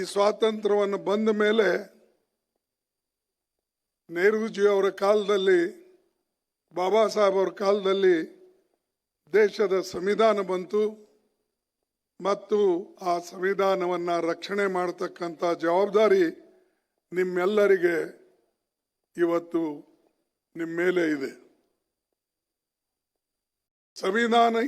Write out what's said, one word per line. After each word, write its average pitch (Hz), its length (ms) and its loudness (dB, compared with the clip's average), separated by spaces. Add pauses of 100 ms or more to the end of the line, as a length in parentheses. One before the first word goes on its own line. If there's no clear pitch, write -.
(120)
ಸ್ವಾತಂತ್ರ್ಯವನ್ನು 208 880 0 (100)
ಬಂದ 214 200 0 (120)
ಮೇಲೆ 208 260 4 (2500)
ನೆಹರೂಜಿ 202 500 0 (100)
ಅವರ 196 140 2 (140)
ಕಾಲದಲ್ಲಿ, 196 580 2 (1200)
ಬಾಬಾ 196 240 2 (120)
ಸಾಹೇಬ್ 196 260 2
ಅವರ 180 120 -2 (100)
ಕಾಲದಲ್ಲಿ 196 540 2 (1160)
ದೇಶದ 196 420 2 (180)
ಸಂವಿಧಾನ 202 480 0 (100)
ಬಂತು 185 320 -2 (1400)
ಮತ್ತು 202 400 -2 (520)
ಆ - 20 0 (160)
ಸಂವಿಧಾನವನ್ನ 180 840 -2 (200)
ರಕ್ಷಣೆ 196 360 -4 (120)
ಮಾಡತಕ್ಕಂಥ 175 640 -8 (200)
ಜವಾಬ್ದಾರಿ 190 600 2 (880)
ನಿಮ್ಮೆಲ್ಲರಿಗೆ 180 840 2 (1200)
ಇವತ್ತು 170 460 -2 (960)
ನಿಮ್ 165 200 -8
ಮೇಲೆ 180 240 0 (100)
ಇದೆ. 139 160 -6 (2750)
ಸಂವಿಧಾನ 233 540 2 (120)